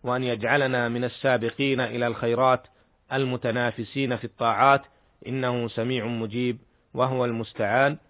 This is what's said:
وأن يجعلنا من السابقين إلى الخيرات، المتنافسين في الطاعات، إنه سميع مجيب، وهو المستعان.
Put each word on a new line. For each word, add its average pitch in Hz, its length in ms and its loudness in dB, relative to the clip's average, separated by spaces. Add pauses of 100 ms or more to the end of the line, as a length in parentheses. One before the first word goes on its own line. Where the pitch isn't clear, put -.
وأن 127 220 -2
يجعلنا 123 640 0
من 120 160 -2
السابقين 123 760 0
إلى 120 260 -2
الخيرات، 120 600 2 (460)
المتنافسين 123 1040 -2
في - 80 -10
الطاعات، 120 580 4 (440)
إنه 123 420 -2
سميع 117 380 -2
مجيب، 117 520 -2 (360)
وهو 127 300 0
المستعان. 117 720 0 (140)